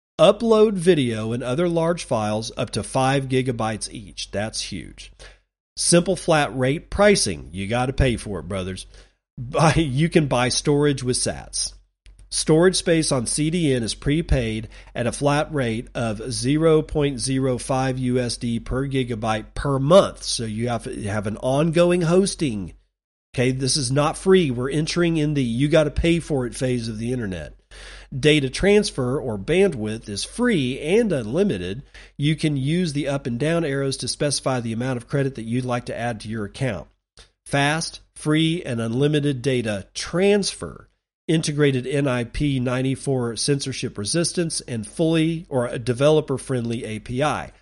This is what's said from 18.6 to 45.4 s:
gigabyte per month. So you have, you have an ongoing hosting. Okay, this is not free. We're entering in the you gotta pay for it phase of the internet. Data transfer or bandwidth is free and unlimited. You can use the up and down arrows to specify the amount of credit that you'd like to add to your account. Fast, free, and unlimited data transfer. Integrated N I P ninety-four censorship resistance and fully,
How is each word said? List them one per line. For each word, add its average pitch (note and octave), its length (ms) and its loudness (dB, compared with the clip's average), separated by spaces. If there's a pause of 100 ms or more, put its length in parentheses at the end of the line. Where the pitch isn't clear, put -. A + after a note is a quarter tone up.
gigabyte A2+ 640 -2
per C#3 260 -2
month. C#3+ 440 6
So - 220 -6
you A2 260 -4
have, A#2 160 -4
you A2 240 -8
have G#2+ 160 -4
an G#2+ 100 -4
ongoing E3 640 2
hosting. D#3+ 720 0 (640)
Okay, B2+ 160 2
this C3 260 0
is C3 160 -2
not D3 240 0
free. F#3 340 4
We're B2 200 -4
entering E3 480 0
in D3+ 160 0
the C#3 100 2
you A#2+ 240 0
gotta D3+ 220 4
pay E3+ 300 2
for C3 260 -2
it G#2+ 80 -8
phase B2 340 -2
of A2 80 -6
the A#2 160 -4
internet. F#2 400 -4 (640)
Data D3 320 4
transfer D#3+ 720 2
or A2+ 160 -4
bandwidth A#2 720 0
is G2+ 160 -6
free D3 560 0
and G3 320 2
unlimited. A#2+ 680 -2 (340)
You D3+ 200 2
can D3+ 200 0
use D#3 360 0
the C#3+ 160 -2
up C#3+ 180 -4
and A#2 120 -2
down E3 260 0
arrows C#3 340 -2
to B2 100 -6
specify C#3 520 -2
the A#2 120 -4
amount B2 240 -2
of A#2 120 -10
credit C3+ 260 0
that A2+ 80 -10
you'd A#2+ 220 -2
like A#2+ 220 -4
to A#2 100 -8
add A#2 240 -4
to A2 80 -12
your A2 160 -4
account. G2+ 420 -4 (580)
Fast, D3 560 -2 (140)
free, D#3+ 500 0
and A#2+ 160 -4
unlimited C#3 640 0
data A2+ 500 -2
transfer. F#3 960 -2 (380)
Integrated D3 600 2
N C#3 200 0
I B2 180 0
P C#3 360 -2
ninety-four B2+ 760 -2
censorship C3+ 600 -2
resistance E3 640 -2
and A2+ 240 -6
fully, E3 600 0